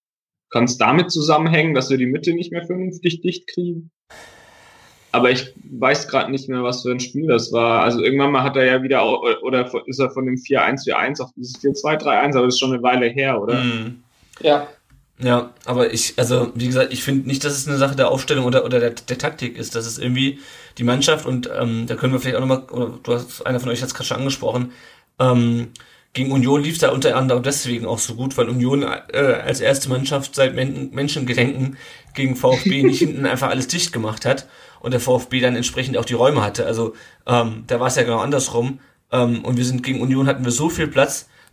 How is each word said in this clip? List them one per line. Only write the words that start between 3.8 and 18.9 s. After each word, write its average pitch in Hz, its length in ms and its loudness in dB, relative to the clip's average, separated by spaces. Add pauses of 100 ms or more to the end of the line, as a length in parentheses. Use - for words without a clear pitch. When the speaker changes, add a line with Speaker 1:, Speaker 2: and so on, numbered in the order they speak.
Speaker 1:
Aber 123 220 4
ich - 200 -4 (120)
weiß 131 440 0
grad 135 220 -2
nicht 135 180 -6
mehr, 127 140 -2
was 123 200 -4
für 123 100 -2
ein 127 80 -4
Spiel 147 260 -6
das 117 260 2
war. 117 300 2
Also 117 180 2
irgendwann 139 300 2
mal 135 140 2
hat 135 120 -2
er 131 100 4
ja 131 160 4
wieder 131 200 2
au-, 120 240 0 (160)
oder 127 240 0
vo-, - 200 -6
ist 127 120 -6
er 135 140 0
von 131 140 -4
dem 127 120 -2
vier 131 240 0
eins 131 220 0
vier - 120 0
eins 131 240 -2
auf 127 160 -10
dieses 123 240 -12
vier 139 140 0
zwei 151 220 -2
drei 139 240 2
eins, 143 160 2
aber 127 100 4
das 127 80 2
ist - 60 0
schon 131 120 0
eine 120 120 -2
Weile 123 240 4
her, 127 340 0
oder? 120 200 2
Speaker 2:
Mhm. 117 420 -4 (360)
Speaker 3:
Ja. 147 260 2 (520)
Speaker 2:
Ja, 123 340 0 (140)
aber 123 260 2
ich, - 240 -4
also 123 380 0
wie 120 120 -2
gesagt, 127 260 2
ich - 120 -8
finde 135 240 0
nicht, 139 160 -2
dass 143 80 -2
es - 160 -6
eine 139 80 -2
Sache 135 180 0
der 131 160 2
Aufstellung 131 360 0
oder, 127 180 4
oder 123 160 2
der, 117 100 2